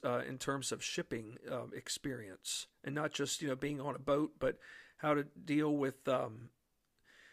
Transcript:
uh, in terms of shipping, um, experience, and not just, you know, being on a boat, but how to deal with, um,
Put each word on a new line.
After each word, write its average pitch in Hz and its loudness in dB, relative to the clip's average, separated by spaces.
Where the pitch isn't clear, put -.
uh, 123 2
in 135 -4
terms 139 -2
of - -2
shipping, 117 -4
um, 127 -2
experience, - -6
and 139 -2
not 151 0
just, - -2
you 151 0
know, 131 2
being 143 -2
on 135 -2
a 127 -6
boat, 147 4
but 135 2
how 151 4
to 143 4
deal 147 2
with, 135 0
um, 120 0